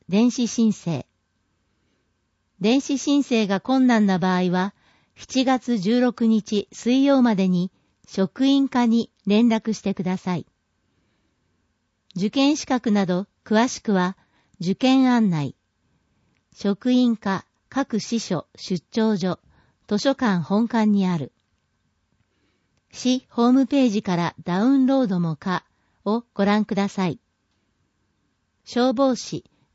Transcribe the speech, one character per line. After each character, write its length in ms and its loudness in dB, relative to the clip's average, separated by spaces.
電 240 2
子 160 -4
申 240 0
請。 340 -6
電 220 2
子 160 -4
申 240 0
請 240 0
が 160 -2
困 240 0
難 200 4
な 120 2
場 180 0
合 100 0
は、 280 -2
七 300 -4
月 320 0
十 240 0
六 240 0
日 460 0
水 320 0
曜 180 4
ま 140 2
で 120 2
に 240 -2
職 380 -2
員 220 2
課 180 0
に 260 0
連 200 4
絡 260 0
し 80 -8
て 120 -4
く 100 -8
だ 140 -4
さ 180 -6
い。 120 -8
受 160 -2
験 260 2
資 80 -12
格 260 -2
な 140 2
ど 220 -2
詳 220 2
し 140 -12
く 120 -2
は 240 0
受 160 -2
験 380 4
案 160 2
内、 260 -4
職 380 -4
員 260 2
課、 280 -6
各 300 -4
支 200 -4
所、 360 -6
出 240 -6
張 260 0
所、 220 -4
図 100 -2
書 180 0
館 280 -2
本 240 0
館 200 0
に 200 2
あ 100 -2
る。 140 -8
市 380 -4
ホ 200 0
ー 20 4
ム 160 4
ペ 200 2
ー 20 0
ジ 120 -2
か 140 -2
ら 280 -2
ダ 200 -2
ウ 140 2
ン 80 2
ロ 180 2
ー 40 0
ド 120 -2
も 160 -2
可 280 -6
を 180 -2
ご 120 -2
覧 200 2
く 100 -6
だ 140 -2
さ 180 -4
い。 120 -6
消 280 0
防 220 0
士、 300 -10